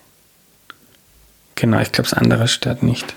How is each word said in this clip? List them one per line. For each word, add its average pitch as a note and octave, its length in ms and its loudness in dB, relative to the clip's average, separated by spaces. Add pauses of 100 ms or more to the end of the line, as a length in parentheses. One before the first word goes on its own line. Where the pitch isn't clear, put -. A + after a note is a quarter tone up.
(1600)
Genau, A2 240 2
ich A2 120 -2
glaub, - 180 -2
das - 40 -4
andere A#2+ 340 2
stört - 360 -4
nicht. - 340 -2